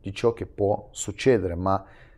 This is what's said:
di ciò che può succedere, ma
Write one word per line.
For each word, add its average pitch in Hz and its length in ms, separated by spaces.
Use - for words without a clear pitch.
di 98 140
ciò 117 180
che - 140
può - 460
succedere, 101 640
ma 95 300